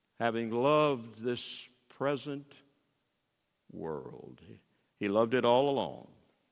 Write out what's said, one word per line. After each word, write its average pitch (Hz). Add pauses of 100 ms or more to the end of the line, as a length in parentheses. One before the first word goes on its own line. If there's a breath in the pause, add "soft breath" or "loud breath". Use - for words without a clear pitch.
(180)
having 113
loved 123
this - (220)
present 143 (1200)
world. 71 (580)
He 104
loved 113
it 123
all 127
along. 113 (440)